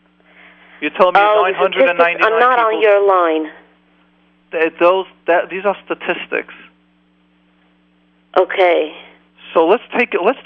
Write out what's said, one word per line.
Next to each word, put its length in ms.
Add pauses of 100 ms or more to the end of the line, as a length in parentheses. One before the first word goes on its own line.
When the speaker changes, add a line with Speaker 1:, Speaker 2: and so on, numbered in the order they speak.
(800)
Speaker 1:
You 80
tell 240
me 100
Speaker 2:
Oh, 220
the 80
statistics 0
Speaker 1:
nine 20
hundred 360
and 80
ninety-nine 340
Speaker 2:
are 80
not 160
Speaker 1:
people. 200
Speaker 2:
on 60
your 240
line. 460 (1000)
Speaker 1:
Th-, 280
those, 260 (200)
that, 240
these 160
are 180
statistics. 720 (1800)
Speaker 2:
Okay. 580 (560)
Speaker 1:
So 140
let's 160 (140)
take, 260
let's 240